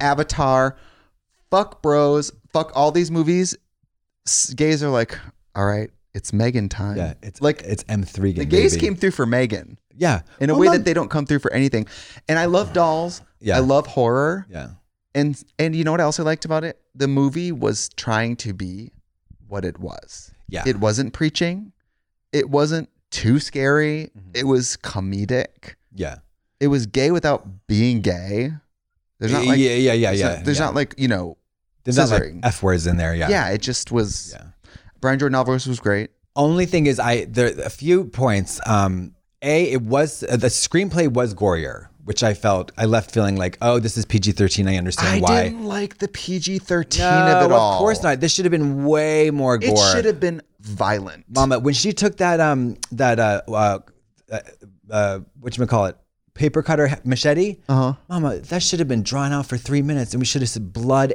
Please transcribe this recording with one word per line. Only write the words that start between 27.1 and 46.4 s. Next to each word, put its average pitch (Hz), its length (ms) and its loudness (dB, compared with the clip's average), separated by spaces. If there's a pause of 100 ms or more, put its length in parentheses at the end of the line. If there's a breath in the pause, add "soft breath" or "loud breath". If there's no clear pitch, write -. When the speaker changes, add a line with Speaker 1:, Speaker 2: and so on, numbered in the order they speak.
Speaker 1:
without 143 560 -2
being 113 340 2
gay. 101 520 -4 (640)
There's 110 140 -2
not, 127 140 0
like, 131 120 4
Speaker 2:
Yeah, 131 160 4
yeah, 127 200 4
yeah, 113 160 2
Speaker 1:
there's 98 100 0
Speaker 2:
yeah, 90 160 0
Speaker 1:
not, 82 80 -12
there's 143 160 0
Speaker 2:
yeah. 156 40 0
Speaker 1:
not, - 120 -4
like, 143 200 -2
you 131 120 0
know, 90 300 -4 (440)
Speaker 2:
There's 123 140 -2
not, 135 140 4
like, 104 120 2
Speaker 1:
scissoring. 85 220 -10
Speaker 2:
F - 180 -2
words 90 240 2
in 87 120 2
there, 82 180 -2
yeah. 82 120 0
Speaker 1:
Yeah, 175 200 0
it 104 140 -2
just - 280 -6
was. 110 460 -2
Speaker 2:
Yeah. - 80 -20 (560 loud breath)
Speaker 1:
Brian 131 180 2
Jordan 135 160 0
Alvarez 127 320 0
was 123 140 -4
great. 101 300 0 (260)
Speaker 2:
Only 160 300 2
thing 170 200 2
is, 131 140 2
I, 117 240 0
there, 120 240 0 (160)
a - 60 -6
few 175 340 0
points. 113 600 -2
Um, 95 500 -2 (280)
A, 151 300 0
it 131 100 -2
was, 139 460 -2
uh, 123 80 0
the 117 120 2
screenplay 170 640 0
was 120 220 0
gorier, 85 540 -2 (160)
which 101 180 -4
I 110 120 2
felt, 98 420 0
I 113 100 -2
left 110 260 0
feeling 101 240 2
like, 90 240 -2
"Oh, 120 200 2
this 110 160 -4
is 110 80 -2
P - 140 0
G 98 140 2
thirteen. 98 360 2
I 95 80 0
understand 92 420 0
Speaker 1:
I - 20 2
Speaker 2:
why." - 240 4
Speaker 1:
didn't 226 200 -6
like 202 340 -6
the 196 100 -4
P 185 320 -8